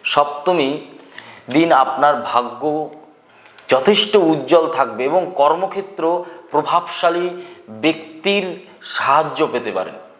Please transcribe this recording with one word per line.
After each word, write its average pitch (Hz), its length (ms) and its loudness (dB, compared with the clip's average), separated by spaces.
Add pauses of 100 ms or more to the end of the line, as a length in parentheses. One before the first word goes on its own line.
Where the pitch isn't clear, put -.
সপ্তমী 147 640 0 (800)
দিন 165 240 2
আপনার 143 480 4
ভাগ্য 120 420 -4 (1040)
যথেষ্ট 190 500 4
উজ্জ্বল 160 540 4
থাকবে 113 340 -2
এবং 170 160 2 (140)
কর্মক্ষেত্র 180 680 0 (480)
প্রভাবশালী 170 760 0 (440)
ব্যক্তির 165 760 -2 (360)
সাহায্য 147 680 -2
পেতে 113 240 -6
পারেন। 92 240 -6 (240)